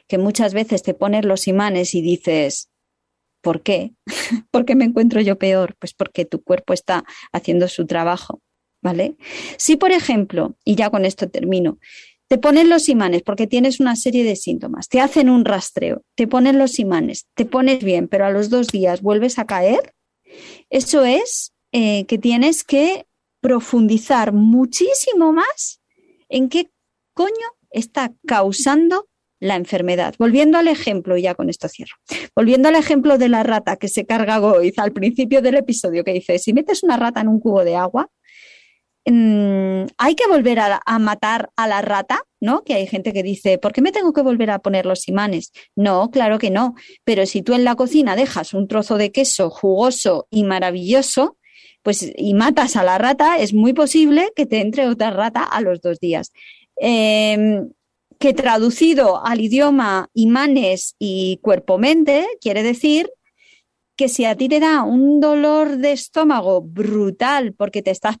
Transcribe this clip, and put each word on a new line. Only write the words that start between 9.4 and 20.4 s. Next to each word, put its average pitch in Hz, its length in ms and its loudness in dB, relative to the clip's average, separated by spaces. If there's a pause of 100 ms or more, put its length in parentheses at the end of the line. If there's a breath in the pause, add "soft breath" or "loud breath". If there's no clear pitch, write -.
Si, - 180 2
por 370 160 2
ejemplo, 208 720 -2
y 208 120 0
ya 214 160 0
con 196 120 -2
esto 190 260 -4
termino, 180 500 -2 (500 loud breath)
te 254 80 2
ponen 294 320 4
los 330 180 4
imanes 190 360 0
porque 214 220 -4
tienes 254 360 0
una 240 160 -2
serie 247 260 0
de 208 140 -2
síntomas, - 500 -10
te 254 140 2
hacen 277 280 4
un 247 140 4
rastreo, - 600 -4 (120)
te 226 120 -2
ponen 254 300 2
los 269 220 0
imanes, 180 540 -4
te 240 100 -4
pones 262 400 0
bien, 175 240 -2
pero 196 180 0
a 202 60 0
los 208 180 -2
dos 240 200 0
días 185 320 0
vuelves 214 360 0
a 226 80 -4
caer, 208 480 0 (760 loud breath)